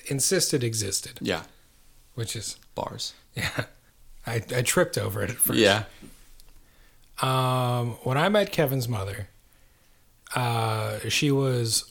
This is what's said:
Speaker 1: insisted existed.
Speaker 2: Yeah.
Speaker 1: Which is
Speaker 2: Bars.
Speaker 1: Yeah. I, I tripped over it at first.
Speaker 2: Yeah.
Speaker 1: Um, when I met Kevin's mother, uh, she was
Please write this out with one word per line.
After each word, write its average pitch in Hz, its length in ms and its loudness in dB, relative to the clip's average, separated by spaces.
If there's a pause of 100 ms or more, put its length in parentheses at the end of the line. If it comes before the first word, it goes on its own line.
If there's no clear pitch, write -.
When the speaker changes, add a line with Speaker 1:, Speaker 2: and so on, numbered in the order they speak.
Speaker 1:
insisted 135 560 0
existed. 110 580 -4
Speaker 2:
Yeah. 87 220 -2 (720)
Speaker 1:
Which 113 200 -6
is - 220 -10 (180)
Speaker 2:
Bars. - 380 -8 (220)
Speaker 1:
Yeah. - 300 -4 (600)
I, 117 80 -2 (200)
I 123 60 2
tripped - 360 2
over 104 260 -2
it - 80 -2
at - 60 -10
first. - 220 2
Speaker 2:
Yeah. 104 240 8 (1400)
Speaker 1:
Um, 127 680 2 (120)
when 131 140 0
I 170 120 4
met 202 220 4
Kevin's 135 360 2
mother, 98 420 -4 (1080)
uh, 110 640 -2 (100)
she 143 220 2
was 127 580 0